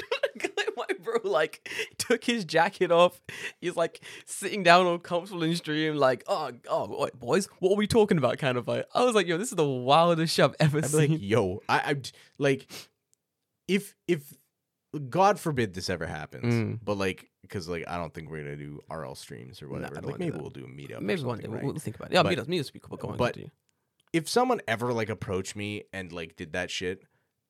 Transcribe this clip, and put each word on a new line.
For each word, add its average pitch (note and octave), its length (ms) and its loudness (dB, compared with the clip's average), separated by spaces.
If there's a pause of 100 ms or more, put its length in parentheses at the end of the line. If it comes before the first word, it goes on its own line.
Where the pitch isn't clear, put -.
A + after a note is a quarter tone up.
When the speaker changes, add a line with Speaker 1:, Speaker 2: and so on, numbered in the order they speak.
(420)
Speaker 1:
Like, G4+ 360 -4
my A#3+ 80 -6 (180)
bro, A3 160 -2 (100)
like, D#3+ 400 0 (280)
took - 260 0
his A#3 220 0
jacket E3 460 2
off. F3 300 6 (380)
He's, E3+ 160 -6
like, E3 260 -2 (240)
sitting G3+ 380 -6
down F3 220 10
all F3 140 2
comfortable F3 440 -4
in D#3+ 120 2
stream, D#3 400 -2
like, C3 320 4
"Oh, D#3 240 -2 (180)
oh, C#3+ 180 -2
what, B2 320 -4
boys, C#3 280 0 (120)
what F3+ 140 4
are - 40 4
we G#3 100 2
talking G#3 300 6
about?" A#2+ 200 2
kind B2+ 200 0
of, A#2+ 100 -4
like, A#2+ 260 -2
I B3 100 4
was B3 120 4
like, F#3+ 120 4
"Yo, E3 100 0
this A3+ 120 -4
is G3+ 60 -10
the D#3+ 120 4
wildest D#3+ 680 4
shit E3+ 100 6
I've B2+ 160 2
ever D3 160 4
Speaker 2:
I'd D3+ 60 2
be - 40 -2
Speaker 1:
seen." D3+ 260 4
Speaker 2:
like, D#3 80 0
Yo, G2+ 460 2
I, B2+ 120 4
I, C3 160 -2 (420)
like, C#3 340 0 (960)
if, G3 280 0 (120)
if, D3+ 260 -2 (760)
God F#3+ 300 4
forbid B2 340 -2
this F2+ 160 -6
ever E2 160 -4
happens, D#2 480 -4
Speaker 1:
Mm. A2 320 -2
Speaker 2:
but, G2+ 120 -2
like, F#2+ 320 -4 (200)
'cause, F2 180 -8
like, E2+ 200 -6
I F2 100 -6
don't E2 160 -8
think D#2 160 -12
we're D#2 140 -8
gonna D2 120 -8
do D2 240 -12 (100)
R D#2 160 -10
L C2 100 -12
streams B1+ 460 -16
or D2+ 40 -14
Speaker 1:
Nah, C#2 80 -12
Speaker 2:
whatever. C#2+ 240 -10
Speaker 1:
I - 40 -10
don't - 40 -12
Speaker 2:
Like, - 80 -6
Speaker 1:
wanna - 60 -12
do F3+ 60 -6
Speaker 2:
maybe D#3 120 -2
Speaker 1:
that. D2+ 40 -8
Speaker 2:
we'll - 100 -10
do - 120 -14
a B1 40 -14
meetup C2+ 320 -14
or - 20 -10
Speaker 1:
Maybe F#3 220 -2
one A#2+ 140 -4
day - 60 -12
Speaker 2:
something, G#2 80 -10
Speaker 1:
we'll, A2 80 -6
Speaker 2:
right? - 60 -6
Speaker 1:
we'll B2+ 140 -4
think G#2+ 180 -8
about - 140 -14
it. - 20 2
Yeah, F3 100 8
Speaker 2:
But C3+ 140 2
Speaker 1:
meetups, A2+ 100 -4
meetups D#3+ 200 -2
would - 60 -14
be - 60 -18
cool, - 120 -20
but F#2+ 100 -10
go - 80 -6
on, - 80 -8
Speaker 2:
but A#2+ 160 0
Speaker 1:
continue. - 180 -16 (640)
Speaker 2:
if E3 160 -2
someone B3 380 2
ever, A2+ 260 0
like, A2+ 160 0
approached F#2+ 480 -4
me G#2 340 -6
and, F#2 220 -10
like, E2+ 240 -10
did E2 160 -10
that F2+ 180 -4
shit, F#2 320 -6 (460)